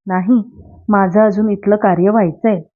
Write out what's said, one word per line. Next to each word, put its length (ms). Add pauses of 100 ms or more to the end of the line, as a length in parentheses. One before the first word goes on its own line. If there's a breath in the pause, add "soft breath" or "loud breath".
"नाही, 360 (460)
माझं 320
अजून 300
इथलं 260
कार्य 340
व्हायचंय." 500 (160)